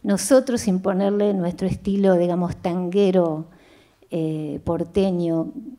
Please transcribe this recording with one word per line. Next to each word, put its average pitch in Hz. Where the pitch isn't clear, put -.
nosotros 233
imponerle 196
nuestro 180
estilo, 196
digamos, 175
tanguero, 180
eh, 156
porteño 170